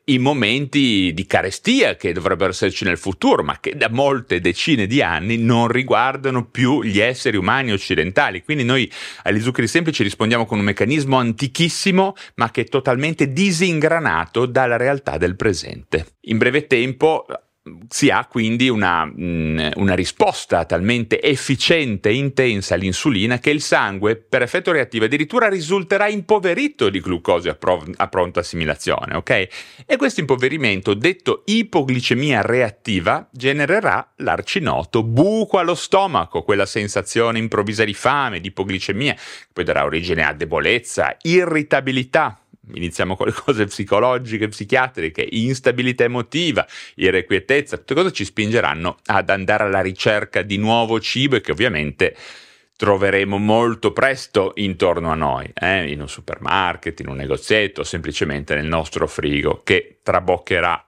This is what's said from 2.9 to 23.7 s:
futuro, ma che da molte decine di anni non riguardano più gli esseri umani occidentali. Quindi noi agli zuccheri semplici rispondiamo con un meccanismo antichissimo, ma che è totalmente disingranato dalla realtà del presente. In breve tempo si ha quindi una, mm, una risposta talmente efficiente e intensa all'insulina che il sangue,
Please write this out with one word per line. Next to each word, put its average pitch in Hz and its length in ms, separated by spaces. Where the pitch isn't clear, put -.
futuro, 131 440
ma 73 160
che - 160
da 113 140
molte 135 520
decine 101 460
di 127 160
anni 92 360
non 117 300
riguardano 127 800
più 123 360
gli 101 180
esseri 120 360
umani 113 360
occidentali. 92 720
Quindi 147 220
noi 123 260
agli 104 180
zuccheri 123 260
semplici 160 360
rispondiamo 110 440
con 110 120
un 101 60
meccanismo 131 520
antichissimo, 165 1000
ma 117 140
che 127 120
è - 20
totalmente 139 680
disingranato 156 1160
dalla 123 300
realtà 127 400
del 87 200
presente. - 680
In 110 120
breve 127 280
tempo 131 600
si 143 220
ha 110 160
quindi 120 420
una, 92 380
mm, 78 720
una 98 180
risposta - 720
talmente 104 560
efficiente 135 880
e 110 40
intensa 131 600
all'insulina 101 640
che 147 120
il 147 120
sangue, 107 540